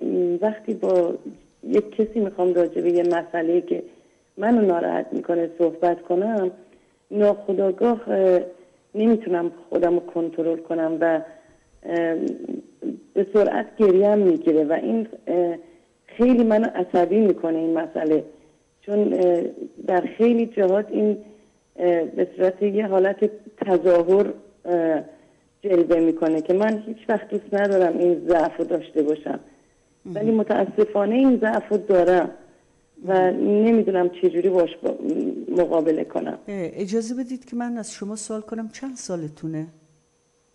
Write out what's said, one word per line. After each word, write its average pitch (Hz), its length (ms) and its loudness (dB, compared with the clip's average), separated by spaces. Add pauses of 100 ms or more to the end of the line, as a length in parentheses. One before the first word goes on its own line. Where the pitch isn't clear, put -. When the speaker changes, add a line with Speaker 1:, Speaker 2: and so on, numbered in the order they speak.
Speaker 1:
م، 180 440 0
وقتی 214 280 -4
با 180 400 0 (500)
یک 208 320 -2
کسی 220 240 -2
می‌خوام 180 340 0
راجع 175 280 0
به 175 100 2
یه 175 120 2
مسئله‌ای 170 580 0
که - 220 -6 (540)
منو 220 240 2
ناراحت 180 500 0
می‌کنه 170 460 -2
صحبت 170 440 0
کنم، 190 500 -2 (600)
ناخودآگاه، 202 880 0 (100)
اه، 190 280 4 (560)
نمی‌تونم 202 560 0 (180)
خودم 170 240 2
رو 175 60 2
کنترل 165 580 -4
کنم 165 440 -4
و 165 200 2 (600)
اه، 170 320 -2 (1000)
به 196 200 0
سرعت 208 320 2 (120)
گریه‌ام 202 400 4
می‌گیره 160 460 2
و 151 100 0
این، 220 340 -2 (200)
اه، 175 280 0 (500)
خیلی 240 380 2
منو 220 320 2
عصبی 180 440 2
می‌کنه 170 380 2
این 165 160 0
مسئله. 160 500 0 (580)
چون، 208 320 0
اه، 175 280 2 (460)
در 180 140 2 (160)
خیلی 233 280 4
جهات 208 460 0
این، 214 260 0 (600)
اه، 175 260 2
به 185 320 -2
صورت 185 260 -2
یه 208 260 0
حالت 196 440 0 (260)
تظاهر، 180 760 2 (320)
اه، 165 360 0 (600)
جلوه 170 380 2
می‌کنه 160 420 0
که 180 120 -2
من 214 320 0
هیچ 226 120 -12 (120)
وقت 214 200 -4
دوست 202 240 -6
ندارم 196 440 2
این 175 300 2
ضعف 165 300 2
رو 165 80 -4
داشته 156 380 -2
باشم. 151 360 -4 (680)
Speaker 2:
مهم. 180 100 -12
Speaker 1:
ولی 214 160 0
متاسفانه 208 840 0
این 262 240 4
ضعف 220 300 -2
رو 208 80 0
دارم 175 520 4 (800)
و 190 60 0
Speaker 2:
مهم. 185 220 2 (300)
Speaker 1:
نمی‌دونم 196 440 2
چجوری 180 400 0
باش 175 200 2 (140)
با-، - 140 -4 (600)
مقابله 160 460 0
کنم. - 340 -6 (100)
Speaker 2:
اه، 196 260 -8
اجازه 220 420 -6
بدید 254 300 -10
که 240 100 -14
من 240 220 -6
از 214 160 -12
شما 208 220 -10
سوال 214 260 -10
کنم، 220 320 -10
چند 262 220 -12
سالتونه؟ 160 720 -8 (880)